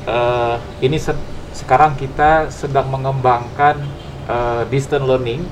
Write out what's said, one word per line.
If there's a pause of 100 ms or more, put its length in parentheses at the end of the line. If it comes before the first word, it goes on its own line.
eh, (280)
ini
se-, (400)
sekarang
kita
sedang
mengembangkan, (480)
eh,
distance
learning